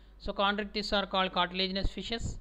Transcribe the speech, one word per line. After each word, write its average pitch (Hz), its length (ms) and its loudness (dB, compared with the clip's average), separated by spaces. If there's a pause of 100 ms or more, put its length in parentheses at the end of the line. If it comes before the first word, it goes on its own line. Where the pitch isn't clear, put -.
(180)
So 202 140 -6
chondrichthyes 202 600 0
are 202 140 2
called 190 260 2
cartilaginous 185 560 2
fishes, - 520 -4